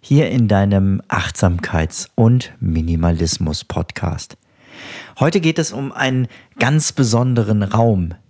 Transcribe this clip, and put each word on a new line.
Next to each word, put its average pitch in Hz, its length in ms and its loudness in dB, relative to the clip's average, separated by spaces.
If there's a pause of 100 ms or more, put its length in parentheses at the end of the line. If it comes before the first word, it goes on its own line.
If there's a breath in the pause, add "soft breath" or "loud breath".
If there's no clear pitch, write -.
hier 139 260 2
in 120 200 2
deinem 98 600 2
Achtsamkeits- - 1040 -2
und 120 460 2
Minimalismus-Podcast. 82 1800 -2 (800 loud breath)
Heute 165 220 2
geht 160 180 0
es 160 140 -2
um 139 200 -8
einen 131 360 0 (300 loud breath)
ganz 143 340 2
besonderen 117 720 2
Raum. 98 540 0 (140)